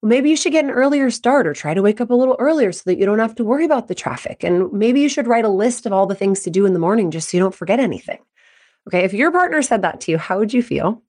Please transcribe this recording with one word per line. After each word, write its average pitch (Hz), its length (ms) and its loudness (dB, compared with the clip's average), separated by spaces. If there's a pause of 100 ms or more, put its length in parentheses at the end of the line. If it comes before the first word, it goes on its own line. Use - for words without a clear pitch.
Well, 214 80 0
maybe 269 200 4
you 320 60 4
should 294 160 -2
get 311 120 2
an 277 60 -2
earlier 269 400 2
start 240 360 2
or 147 80 -2
try 151 200 -4
to 190 80 0
wake 208 180 2
up 240 100 -4
a 247 40 0
little 254 240 4
earlier 262 340 2
so - 140 -12
that 185 120 0
you 196 80 2
don't 208 120 2
have 226 180 0
to 240 80 -4
worry 269 200 0
about 285 240 0
the 185 60 -6
traffic. - 500 -8
And 175 280 0
maybe 226 280 2
you 294 80 2
should 277 180 -2
write 233 180 2
a 220 40 2
list 214 380 0
of 214 60 -4
all 190 140 2
the 196 80 -4
things 190 280 -2
to - 80 -6
do 190 160 2
in 190 60 2
the 180 60 0
morning 180 320 0
just 156 200 -8
so - 60 -4
you 175 60 2
don't 190 120 0
forget 190 260 -2
anything. 190 380 -4 (680)
Okay. 185 160 0
If 190 100 -2
your 277 180 2
partner 349 300 0
said 226 200 0
that 175 200 -4
to - 100 -4
you, 160 60 0
how 185 200 -4
would 214 140 0
you 240 100 2
feel? 190 460 -4